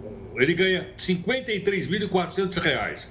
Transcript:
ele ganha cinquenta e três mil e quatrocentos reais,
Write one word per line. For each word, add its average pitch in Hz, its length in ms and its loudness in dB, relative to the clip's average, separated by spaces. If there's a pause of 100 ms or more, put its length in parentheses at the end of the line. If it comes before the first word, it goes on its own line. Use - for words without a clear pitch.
(340)
ele 135 200 4
ganha 185 420 2
cinquenta 226 560 0
e 196 80 0
três 180 260 0
mil 196 160 0
e 202 60 -2
quatrocentos 180 500 0
reais, 110 520 0